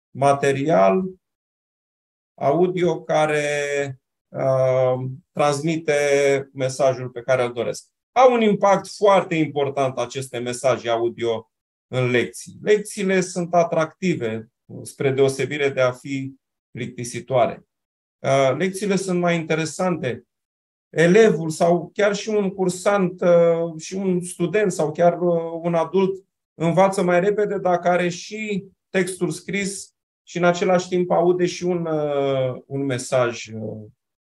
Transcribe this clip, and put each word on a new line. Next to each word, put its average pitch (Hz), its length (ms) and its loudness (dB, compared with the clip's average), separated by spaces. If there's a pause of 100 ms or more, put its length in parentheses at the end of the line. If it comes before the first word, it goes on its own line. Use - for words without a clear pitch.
(180)
material 143 840 2 (1400)
audio 170 600 0
care, 147 960 -2 (280)
uh, 131 760 0 (260)
transmite 143 1200 0
mesajul 131 560 -2
pe 120 120 -12
care 127 220 0
îl 120 100 -4
doresc. 110 340 -6 (240)
Au 254 220 6
un 233 80 2
impact 196 460 2
foarte 190 480 2
important 139 640 -2
aceste 123 400 -8
mesaje 120 520 -2
audio 113 640 -2 (360)
în 123 220 -2
lecții. - 520 -2
Lecțiile 196 600 0
sunt 175 320 -6
atractive, 156 960 -2 (320)
spre - 300 -2
deosebire 139 580 0
de 131 120 -2
a 127 100 4
fi 135 420 -8 (380)
plictisitoare. 117 960 -4 (540)
Uh, 135 380 2
lecțiile 190 380 -2
sunt 180 240 -2
mai 175 160 2
interesante. 160 880 -4 (640)
Elevul 175 600 4
sau 170 440 2
chiar 202 220 2
și 214 140 -8
un 208 200 0
cursant, 185 720 0
uh, 170 560 4
și 160 160 -12
un 190 280 -2
student 180 500 -2
sau 151 200 -2
chiar, 170 300 2
uh, 165 400 -2
un 170 120 -2
adult 185 520 0 (280)
învață 185 500 2
mai 180 160 2
repede 202 380 0
dacă 175 300 -2
are 175 220 2
și 208 560 -8 (240)
textul 180 400 -2
scris 185 640 -8 (340)
și - 100 -12
în 175 60 0
același 180 440 2
timp 180 240 -2
aude 175 340 2
și 175 180 -6
un, 175 220 -2
uh, 139 800 -2
un 139 200 -6
mesaj, 123 600 -2
uh, 110 400 -12 (520)